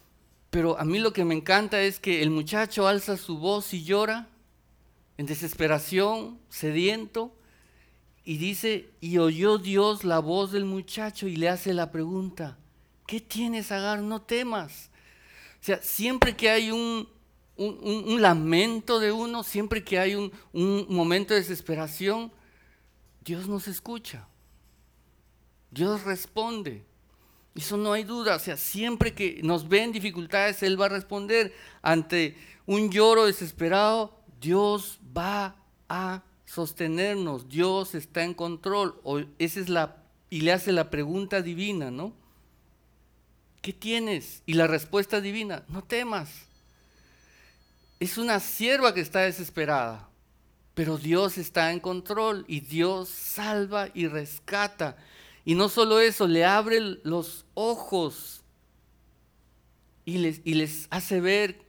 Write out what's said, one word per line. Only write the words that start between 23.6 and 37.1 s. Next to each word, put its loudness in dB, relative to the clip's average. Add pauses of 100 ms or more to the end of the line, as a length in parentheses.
escucha, -12 (1400)
Dios -2
responde. -6 (680)
Eso -4
no 0
hay -2
duda. 0
O -2
sea, -8
siempre -2
que -4
nos 0
ven 4
dificultades, -2
Él 2
va 4
a 4
responder. 0 (280)
Ante 2 (300)
un 2
lloro 8
desesperado, 2 (200)
Dios 2 (160)
va -2 (340)
a -4 (220)
sostenernos. -2